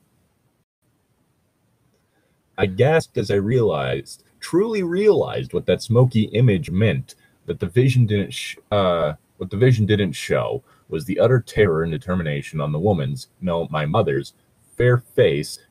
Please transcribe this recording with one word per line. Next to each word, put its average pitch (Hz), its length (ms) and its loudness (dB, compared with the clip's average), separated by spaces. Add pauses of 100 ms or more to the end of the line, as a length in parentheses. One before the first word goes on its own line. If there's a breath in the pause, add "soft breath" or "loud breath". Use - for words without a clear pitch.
(2500)
I 104 80 2
gasped 123 520 2
as 104 120 -4
I 104 60 0
realized, 95 880 -2 (160)
truly 208 420 0
realized 175 720 0
what - 140 -4
that 90 160 0
smoky 117 400 2
image 101 480 0
meant, 90 440 -2 (300 soft breath)
that - 140 -6
the - 80 -4
vision 123 400 4
didn't 101 260 -2
sh-, - 240 -12 (140)
uh, 87 420 0 (240)
what 92 140 -10
the 101 60 -6
vision 110 280 4
didn't 98 280 0
show 60 500 -4 (260 soft breath)
was 80 160 -6
the - 140 -4
utter 120 200 4
terror 87 440 2
and 82 80 -2
determination 78 680 -4
on 73 120 -4
the 76 80 -4
woman's, 76 480 -2 (140)
no, 85 280 -4
my 76 160 -4
mother's, 71 480 -2 (440)
fair 123 200 2
face 113 600 -2 (120)